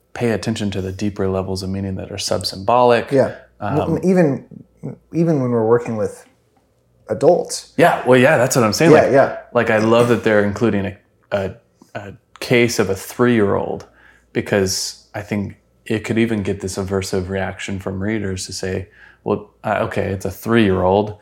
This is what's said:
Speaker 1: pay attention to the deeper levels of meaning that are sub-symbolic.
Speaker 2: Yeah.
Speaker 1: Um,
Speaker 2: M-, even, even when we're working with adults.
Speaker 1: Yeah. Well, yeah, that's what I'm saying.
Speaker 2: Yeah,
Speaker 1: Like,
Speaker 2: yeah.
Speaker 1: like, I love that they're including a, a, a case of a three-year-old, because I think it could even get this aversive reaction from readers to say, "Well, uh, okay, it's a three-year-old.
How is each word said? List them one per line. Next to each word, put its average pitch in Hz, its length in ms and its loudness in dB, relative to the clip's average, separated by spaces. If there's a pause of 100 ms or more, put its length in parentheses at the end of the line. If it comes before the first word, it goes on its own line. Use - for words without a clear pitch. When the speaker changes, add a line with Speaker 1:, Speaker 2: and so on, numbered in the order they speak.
(140)
Speaker 1:
pay 120 180 -2
attention 107 400 -4
to 98 100 -6
the 95 100 -6
deeper 98 360 -4
levels 95 360 -4
of 95 60 -6
meaning 98 260 -6
that 90 160 -12
are 101 60 -10
sub-symbolic. 110 960 0
Speaker 2:
Yeah. 127 240 0 (240)
Speaker 1:
Um, 143 380 -2
Speaker 2:
M-, 131 60 -8
even, 160 420 2 (680)
even 160 280 0
when 123 100 -2
we're 113 140 0
working 117 320 2
with - 300 -6 (800)
adults. - 680 0
Speaker 1:
Yeah. - 280 4
Well, 127 140 6
yeah, 143 180 6
that's 123 180 2
what 120 100 4
I'm 104 80 2
saying. 156 180 6
Speaker 2:
Yeah, 151 100 8
Speaker 1:
Like, 110 100 2
Speaker 2:
yeah. 131 300 2 (120)
Speaker 1:
like, 117 160 0
I 113 80 2
love 113 320 4
that 113 140 2
they're 107 200 4
including 101 420 -2
a, 95 120 -10 (340)
a, 95 240 -4 (400)
a 101 180 -14 (260)
case 120 400 2
of 98 100 0
a 98 60 -2
three-year-old, 101 920 0 (460)
because - 840 -2
I 107 80 -10
think 98 340 -6 (280)
it 113 200 -2
could 113 140 -2
even 113 240 0
get 95 180 -4
this 92 160 -8
aversive 95 520 -4
reaction 95 500 -6
from 95 240 -8
readers 101 420 -4
to 92 80 -12
say, 95 360 -6 (340)
"Well, 104 260 -4 (140)
uh, 101 240 -2
okay, 95 240 -4
it's 95 140 -6
a 95 60 -6
three-year-old. 101 920 0